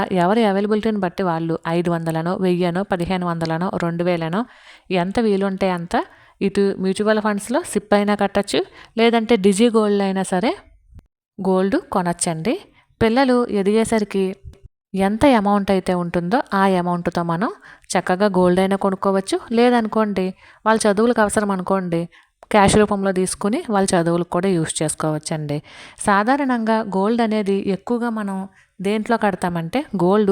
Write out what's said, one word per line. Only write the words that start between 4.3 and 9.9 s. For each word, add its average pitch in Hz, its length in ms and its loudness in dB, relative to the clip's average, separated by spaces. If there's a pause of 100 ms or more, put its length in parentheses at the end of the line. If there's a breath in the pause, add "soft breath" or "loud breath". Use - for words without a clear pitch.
ఎంత 185 280 -2
వీలుంటే 196 500 0
అంత 175 260 -4 (460 soft breath)
ఇటు 202 220 0 (160)
మ్యూచువల్ 208 420 0
ఫండ్స్‌లో 214 420 -2
సిప్ - 300 -2
అయినా 208 220 2
కట్టచ్చు, - 440 -2 (380 loud breath)
లేదంటే 226 380 4
డిజి 202 340 4
గోల్డ్ 208 340 2